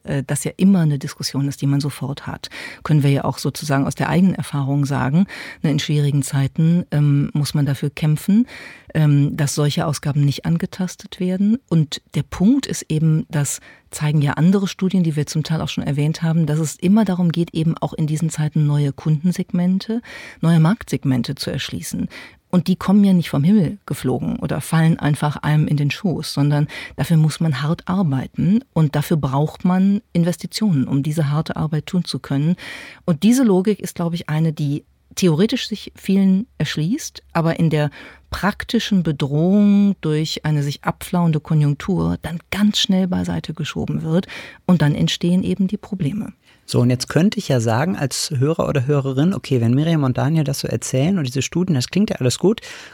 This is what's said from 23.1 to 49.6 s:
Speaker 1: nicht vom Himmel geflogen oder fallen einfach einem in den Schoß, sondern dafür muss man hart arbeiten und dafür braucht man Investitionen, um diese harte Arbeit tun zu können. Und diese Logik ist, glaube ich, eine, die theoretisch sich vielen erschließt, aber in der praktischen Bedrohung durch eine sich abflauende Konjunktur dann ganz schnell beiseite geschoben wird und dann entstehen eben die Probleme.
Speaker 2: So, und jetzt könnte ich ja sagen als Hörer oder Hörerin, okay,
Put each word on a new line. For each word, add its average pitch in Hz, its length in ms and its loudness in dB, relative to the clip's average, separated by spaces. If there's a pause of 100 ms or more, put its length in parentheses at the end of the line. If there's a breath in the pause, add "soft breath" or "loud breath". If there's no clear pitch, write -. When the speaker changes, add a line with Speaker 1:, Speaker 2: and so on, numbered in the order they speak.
Speaker 1:
nicht 175 160 2
vom 143 140 0
Himmel 202 440 4
geflogen 139 520 -4
oder 151 220 -4
fallen 160 400 2
einfach 151 360 0
einem 151 300 2
in 147 100 0
den 143 140 0
Schoß, 151 420 -4
sondern 147 360 0 (260 loud breath)
dafür 156 220 0
muss 156 240 2
man 151 200 0
hart 151 280 -4
arbeiten 180 720 0 (120)
und 156 220 2
dafür 147 220 0
braucht 143 480 -2
man 190 360 2 (120)
Investitionen, 170 760 0
um 139 160 0
diese 151 280 0
harte 151 260 -2
Arbeit 156 300 -4
tun 175 180 -2
zu - 160 -8
können. 147 340 0 (500 loud breath)
Und 170 200 0
diese 247 180 6
Logik 196 380 2
ist, - 160 -10
glaube 170 180 -2
ich, 175 140 -8
eine, 156 240 0
die 147 320 -4 (320)
theoretisch 190 520 2
sich - 280 -10
vielen 190 500 2 (120)
erschließt, 156 720 -4
aber 160 260 0
in 160 120 2
der 147 200 0 (400 loud breath)
praktischen - 720 -2
Bedrohung 185 960 2
durch 156 440 -2
eine 151 180 0
sich 143 220 -6
abflauende 170 560 0
Konjunktur 165 800 0
dann 165 180 -8 (120)
ganz 208 280 2
schnell 190 300 2
beiseite 175 460 -4
geschoben 151 480 -4
wird 160 260 0 (380 loud breath)
und 180 160 4
dann 147 120 4
entstehen 175 480 0
eben 185 260 0
die 202 100 -6
Probleme. - 560 -6 (320 soft breath)
Speaker 2:
So, 123 140 0
und 123 100 4
jetzt 123 180 -2
könnte 180 300 2
ich 190 100 -6
ja 131 120 2
sagen 123 360 0
als - 400 -4
Hörer 143 320 0
oder 135 180 -2
Hörerin, 139 460 2
okay, 135 280 -2